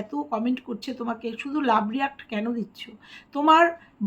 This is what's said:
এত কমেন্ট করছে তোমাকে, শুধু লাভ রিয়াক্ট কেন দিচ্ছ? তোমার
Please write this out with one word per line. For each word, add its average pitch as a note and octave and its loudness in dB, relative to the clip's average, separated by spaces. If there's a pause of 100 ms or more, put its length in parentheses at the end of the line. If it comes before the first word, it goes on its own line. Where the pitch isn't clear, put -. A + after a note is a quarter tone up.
এত G#3 -10 (200)
কমেন্ট A#3+ 0
করছে A#3+ -8 (100)
তোমাকে, A#3 -6 (160)
শুধু C#4+ -4 (120)
লাভ G#3+ 4 (100)
রিয়াক্ট C#4 -4 (120)
কেন G#3+ -2 (120)
দিচ্ছ? - -10 (540)
তোমার D#4 6 (420)